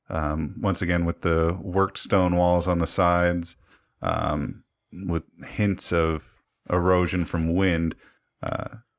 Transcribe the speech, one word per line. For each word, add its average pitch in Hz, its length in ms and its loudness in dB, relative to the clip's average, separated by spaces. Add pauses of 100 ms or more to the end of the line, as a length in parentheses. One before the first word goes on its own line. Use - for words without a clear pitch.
(100)
Um, 76 520 -2
once 95 180 0
again, 87 240 0
with 85 160 -2
the 82 400 2
worked 95 380 -2
stone 92 360 2
walls 87 320 2
on 87 120 0
the 82 80 0
sides, 87 720 0 (440)
um, 76 640 -4 (420)
with 85 160 -2 (260)
hints 101 440 0
of 82 320 2 (460)
erosion 90 560 2
from 82 280 0
wind. 87 400 2 (480)
Uh, - 260 -6 (300)